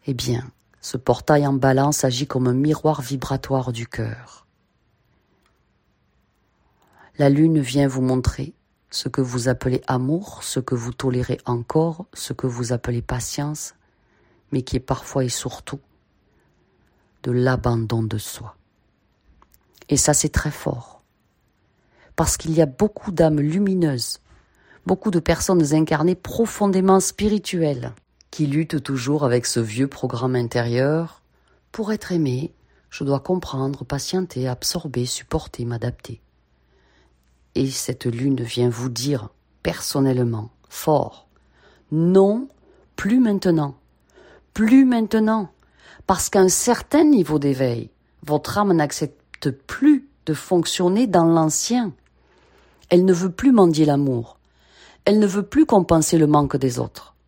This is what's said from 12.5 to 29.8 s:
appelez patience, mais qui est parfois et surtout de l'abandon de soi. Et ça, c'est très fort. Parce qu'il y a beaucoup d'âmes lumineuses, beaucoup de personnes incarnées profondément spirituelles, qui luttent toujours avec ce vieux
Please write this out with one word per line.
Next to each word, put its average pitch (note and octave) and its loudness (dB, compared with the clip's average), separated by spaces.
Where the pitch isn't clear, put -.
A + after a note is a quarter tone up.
appelez A#2+ -4
patience, D3 -8
mais C3 -2
qui - -6
est B2+ -2
parfois - -4
et B2 -2
surtout - -10
de B2 -2
l'abandon A#2+ 0
de A2 -6
soi. - -14
Et C#3+ 0
ça, D3 2
c'est - -2
très - -2
fort. - -10
Parce - -2
qu'il D#3+ -6
y D#3+ 4
a D#3 6
beaucoup G#3 -2
d'âmes D#3+ 2
lumineuses, E3 0
beaucoup F#3+ 0
de F3 0
personnes E3 2
incarnées D#3 2
profondément F#3+ 2
spirituelles, E3 -2
qui D3+ 0
luttent D3+ -2
toujours C#3 -2
avec B2 0
ce - -2
vieux A#2 -2